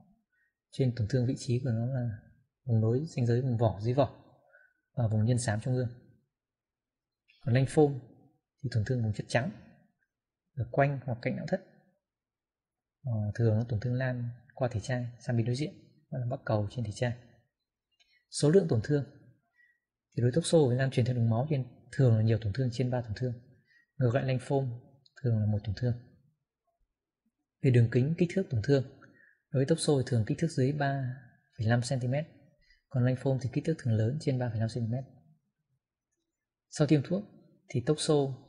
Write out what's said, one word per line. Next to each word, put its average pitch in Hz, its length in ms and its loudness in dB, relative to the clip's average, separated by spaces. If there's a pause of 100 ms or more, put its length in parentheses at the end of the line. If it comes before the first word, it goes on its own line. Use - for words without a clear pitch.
(720)
trên 123 240 0
tổn 107 120 0
thương 123 200 0
vị 135 100 0
trí 123 260 -2
của 143 60 -2
nó 113 160 -2
là 123 340 -4 (460)
vùng 113 160 2
nối 120 260 2
ranh 127 180 -2
giới 120 160 2
vùng 127 160 -2
vỏ, 107 240 2
dưới 117 120 0
vỏ - 460 -2 (540)
và 117 140 -2
vùng 107 180 2
nhân 123 120 2
xám 110 240 -2
trung 127 140 -2
ương. 123 140 -2 (1500)
Còn 120 140 2
lymphoma 135 440 4 (640)
thì 127 80 -4
tổn 110 140 0
thương 123 180 0
vùng 107 100 0
chất - 140 -8
trắng 135 240 -2 (1040)
ở 117 160 -4
quanh 139 340 2
hoặc 120 160 -4
cạnh - 140 -4
não 139 120 -8
thất. 185 140 -4 (1400)
Ờ, 131 80 -6 (240)
thường 110 220 2
nó 120 120 0
tổn 107 100 -2
thương 123 140 -4
lan 123 360 -4 (260)
qua 127 160 -4
thể 107 80 -4
chai 123 280 -4 (120)
sang 120 180 -2
bên 113 80 2
đối 123 100 -2
diện, 143 180 -6 (360)
gọi 135 120 -6
là 120 60 -4
bắc 135 180 -6
cầu 107 260 0
trên 120 140 -6
thể 104 60 -6
chai. 123 260 -4 (1120)
Số - 200 2
lượng 175 200 6
tổn 117 140 2
thương 143 220 0 (1080)
thì 120 60 -2
đối 120 100 2
toxo 170 260 2 (100)
với 123 100 2
lan 135 140 0
truyền 120 140 2
theo 127 100 -2
đường 117 140 2
máu 117 200 0
trên 135 160 -2 (260)
thường 120 260 6
là 110 60 2
nhiều 110 180 4
tổn 101 120 -2
thương 131 180 -2
trên 127 200 -2
ba 123 100 0
tổn 113 140 -8
thương. 127 180 -4 (640)
Ngược 123 180 2
lại 135 100 0
lymphoma 131 420 0 (560)
thường 117 160 2
là 104 60 2
một 104 180 0
tổn 98 140 -4
thương. 123 160 0 (1700)
Về 135 100 4
đường 120 200 6
kính, 135 260 2
kích 170 160 2
thước 196 160 0
tổn 110 140 -2
thương, 139 200 4 (640)
đối 135 160 2
toxo 160 320 2
thì 127 100 0
thường 113 200 0
kích 147 100 -2
thước 160 140 -2
dưới 131 200 0
ba 139 440 -2 (420)
phẩy 107 100 -2
năm 120 140 4
xăng 127 180 -2
ti 123 80 -2
mét, 143 180 0 (640)
còn 123 160 2
lymphoma 127 360 0
thì 120 120 -4
kích 147 120 -2
thước 165 120 0
thường 117 160 0
lớn 110 280 2
trên 131 180 -2
ba 123 100 -2
phẩy 110 100 -4
năm 110 100 0
xăng 120 140 -4
ti 110 80 -2
mét. 127 120 -4 (1700)
Sau 151 180 0
tiêm 147 160 4
thuốc 196 200 -4 (460)
thì 120 160 -4
toxo 151 280 0 (360)